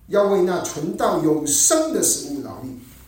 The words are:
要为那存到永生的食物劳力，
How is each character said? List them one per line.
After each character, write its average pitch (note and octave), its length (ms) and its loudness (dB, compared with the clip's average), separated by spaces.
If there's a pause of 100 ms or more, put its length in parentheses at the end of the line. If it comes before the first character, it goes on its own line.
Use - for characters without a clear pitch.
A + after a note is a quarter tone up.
要 G3+ 160 2
为 G3 180 4
那 F3+ 200 0
存 - 340 -6
到 F3 260 0
永 D3+ 240 2
生 - 460 2
的 - 100 0
食 - 280 -2
物 - 120 -8
劳 - 200 -12
力， - 60 -10 (400)